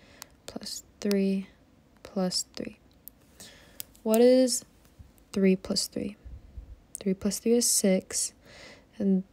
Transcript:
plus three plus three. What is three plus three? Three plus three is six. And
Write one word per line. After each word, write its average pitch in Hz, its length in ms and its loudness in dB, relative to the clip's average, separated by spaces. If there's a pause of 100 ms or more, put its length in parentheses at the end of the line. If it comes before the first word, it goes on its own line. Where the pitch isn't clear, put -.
(460)
plus - 380 -14 (180)
three 196 460 -2 (560)
plus - 420 -4 (100)
three. - 220 -12 (1200)
What 220 200 4
is 254 420 4 (720)
three 190 240 4
plus - 300 -6
three? 208 280 -10 (840)
Three 190 120 -2
plus 196 260 -4
three 226 140 0
is 240 160 2
six. - 600 0 (680)
And 190 360 2